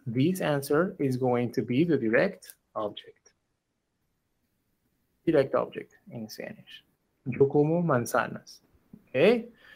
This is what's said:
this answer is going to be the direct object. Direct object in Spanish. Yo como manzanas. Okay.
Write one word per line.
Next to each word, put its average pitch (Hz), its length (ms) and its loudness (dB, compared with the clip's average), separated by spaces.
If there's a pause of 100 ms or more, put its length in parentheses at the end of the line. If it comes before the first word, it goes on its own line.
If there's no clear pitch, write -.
this 147 340 0
answer 156 560 0
is 131 200 0
going 123 340 0
to - 100 -4
be 123 220 0
the 165 140 2
direct 123 580 0 (200)
object. - 580 -10 (1900)
Direct 143 280 2
object - 420 -4 (160)
in 113 180 -10
Spanish. - 540 -16 (440)
Yo 135 200 2
como 151 360 2
manzanas. 120 800 -2 (480)
Okay. 220 400 2 (260)